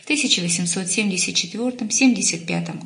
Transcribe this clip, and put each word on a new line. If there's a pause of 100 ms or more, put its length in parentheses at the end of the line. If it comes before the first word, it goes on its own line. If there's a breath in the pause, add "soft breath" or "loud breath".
В
тысяча
восемьсот
семьдесят
четвёртом
семьдесят
пятом